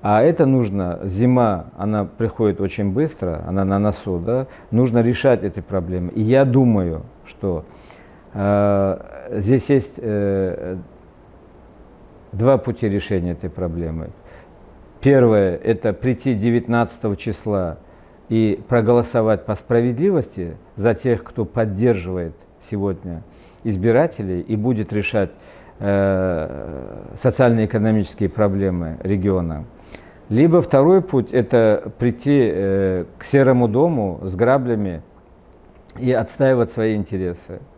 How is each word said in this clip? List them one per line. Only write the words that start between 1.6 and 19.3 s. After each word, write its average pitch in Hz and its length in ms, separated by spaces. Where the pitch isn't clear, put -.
она 104 260
приходит 104 560
очень 98 320
быстро, 92 560
она 95 160
на 98 140
носу, 101 400
да, 120 300
нужно 120 320
решать 120 400
эти 98 180
проблемы. 90 540
И 110 60
я 123 240
думаю, 107 580
что, 87 400
э, 101 680
здесь 123 300
есть, 139 260
э, 98 800
два 120 260
пути - 280
решения 95 460
этой 87 160
проблемы. 82 600
Первое — 110 560
это 107 380
прийти 127 400
девятнадцатого 117 840
числа 95 600
и 110 400
проголосовать 117 760